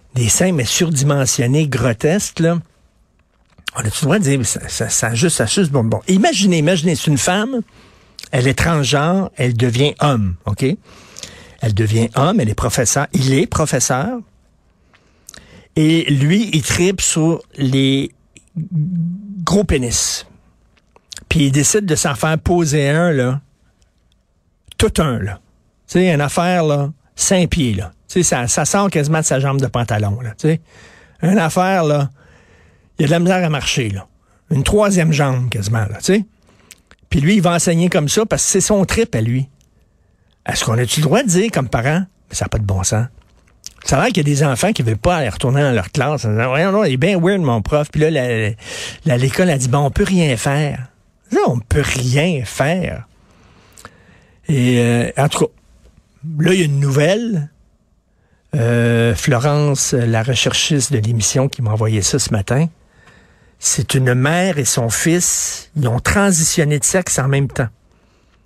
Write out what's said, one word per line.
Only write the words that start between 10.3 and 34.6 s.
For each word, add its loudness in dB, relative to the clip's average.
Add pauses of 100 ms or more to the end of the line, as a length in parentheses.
OK ? -2 (960)
Elle -2
devient 0
homme, 2
elle 0
est -2
professeure, 0
il 0
est 2
professeur. -2 (1600)
Et 2
lui, 2
il 0
tripe 0
sur 0 (140)
les 0 (1300)
gros 2
pénis. -2 (1040)
Puis 0
il 0
décide 0
de 0
s'en -2
faire -2
poser 0
un, 2
là, -2 (1400)
tout 2
un, 0
là. -6 (480)
Tu 0
sais, 4
une 2
affaire, 0
là, 0 (260)
cinq 2
pieds, 0
là. -8 (160)
Tu -18
sais, 4
ça, 0
ça 0
sort 0
quasiment 0
de -2
sa 0
jambe 0
de 0
pantalon, -2
là, -10
tu -2
sais. 0 (600)
Une 2
affaire, 2
là, 0 (880)
il 0
y 4
a 0
de 2
la 4
misère 2
à 0
marcher, -2
là. -8 (420)
Une 0